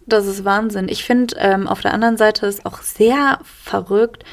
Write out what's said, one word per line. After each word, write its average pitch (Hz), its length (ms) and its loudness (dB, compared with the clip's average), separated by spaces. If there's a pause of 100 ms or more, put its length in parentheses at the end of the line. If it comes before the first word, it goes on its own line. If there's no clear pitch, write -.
das 214 180 2
ist 196 180 -6
Wahnsinn. 202 460 -2
Ich - 160 -6
find, 240 320 0
ähm, 196 300 0
auf - 140 -4
der - 120 -2
anderen 226 240 2
Seite 214 300 2
ist 202 180 -6
auch - 160 -12
sehr 269 640 2
verrückt, 202 880 -4